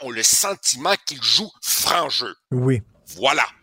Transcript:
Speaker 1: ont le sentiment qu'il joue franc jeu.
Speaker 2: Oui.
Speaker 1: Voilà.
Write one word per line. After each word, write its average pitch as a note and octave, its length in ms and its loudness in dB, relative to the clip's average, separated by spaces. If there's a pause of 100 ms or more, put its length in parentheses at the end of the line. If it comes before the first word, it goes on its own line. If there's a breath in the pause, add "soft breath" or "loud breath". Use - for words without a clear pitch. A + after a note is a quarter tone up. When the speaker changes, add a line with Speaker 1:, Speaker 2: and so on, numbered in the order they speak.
Speaker 1:
ont C3+ 80 -10
le A2+ 140 -2
sentiment F#3 720 0 (100)
qu'il C3+ 160 -10
joue F#3+ 300 0 (100)
franc - 480 0
jeu. A2 260 -4 (160)
Speaker 2:
Oui. B2+ 300 2 (260)
Speaker 1:
Voilà. B2+ 380 2 (180)